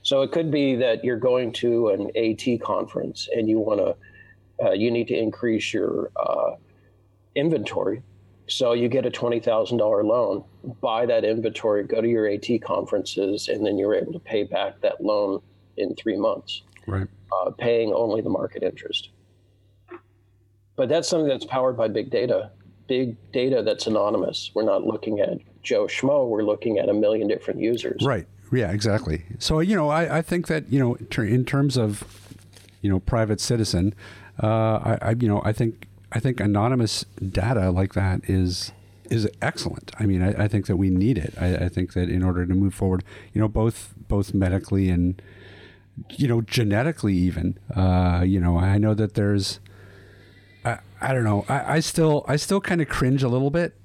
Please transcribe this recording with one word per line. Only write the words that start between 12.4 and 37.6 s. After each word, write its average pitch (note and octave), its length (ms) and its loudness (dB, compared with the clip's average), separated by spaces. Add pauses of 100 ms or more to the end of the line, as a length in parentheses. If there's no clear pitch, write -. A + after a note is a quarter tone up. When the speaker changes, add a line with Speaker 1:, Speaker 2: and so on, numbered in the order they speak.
Speaker 1:
conferences, F#2+ 920 -2
and G#2+ 160 -2
then G2+ 140 0
you're G2+ 160 2
able D#3 180 -2
to E3+ 60 -10
pay G#2 260 -2
back F#2+ 380 -4
that - 200 -2
loan G2+ 380 0 (380)
in G2 160 -4
three G2+ 240 -2
months, - 440 -4 (240)
Speaker 2:
Right. G2 220 -2 (240)
Speaker 1:
uh, F#2 200 0
paying A#2 420 0
only A2 260 0
the F#2+ 80 -4
market - 340 -4
interest. - 460 -6 (1700)
But C3 120 -2
that's E3 200 0
something D#3+ 200 2
that's B2+ 180 -2
powered B2+ 300 0
by A2+ 120 0
big G#2 220 -4
data, A2+ 400 0 (360)
big B2+ 300 -2 (160)
data B2 300 2
that's G#2+ 240 -2
anonymous. G#2+ 680 0
We're A2 100 0
not G2+ 200 2
looking G#2+ 360 -4
at - 180 0 (240)
Joe G#2 240 0
Schmo. C3+ 420 0
We're G#2+ 140 0
looking G#2+ 360 0
at - 100 0
a G2+ 40 2
million G#2+ 360 2
different - 320 -4
users. A2 440 -2
Speaker 2:
Right. A#2 220 0 (260)
Yeah, G#2+ 200 0
exactly. G2+ 500 0 (160)
So, D#3 220 0
you F#3+ 140 2
know, D3+ 140 2
I, D#3 300 0
I E3 40 0
think F3 260 -4
that, D3+ 220 -2
you C#3 80 2
know, B2 180 2 (140)
ter-, A#2 140 -2
in B2 200 2
terms C#3 320 0
of, G#2+ 280 0 (800)
you G2+ 80 0
know, F#2+ 100 2
private G#2+ 400 0
citizen, G2+ 540 0 (480)
uh, A2 40 0
I, A2 540 2
I, A2 120 -2
you A#2+ 160 0
know, G2+ 160 2
I A2 80 2
think, - 360 -2 (240)
I A2+ 80 -2
think B2+ 200 -2
anonymous G#2 640 2 (160)
data F#2+ 500 0